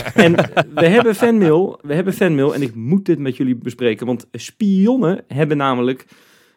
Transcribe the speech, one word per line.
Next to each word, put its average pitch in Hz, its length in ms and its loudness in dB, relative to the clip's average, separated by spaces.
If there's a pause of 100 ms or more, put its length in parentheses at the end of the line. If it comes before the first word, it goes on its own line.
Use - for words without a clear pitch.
(140)
En 170 200 6 (400)
we 151 120 2
hebben 220 280 4
fanmail, 202 680 2
we 143 120 -6
hebben 185 180 -2
fanmail 151 420 0
en 143 80 -4
ik 117 120 -6
moet 143 320 -2
dit 165 120 0
met 131 180 -6
jullie 127 200 -2
bespreken. 117 500 -4
Want 120 260 -6
spionnen 196 960 0
hebben 147 280 -2
namelijk, 131 480 -2 (520)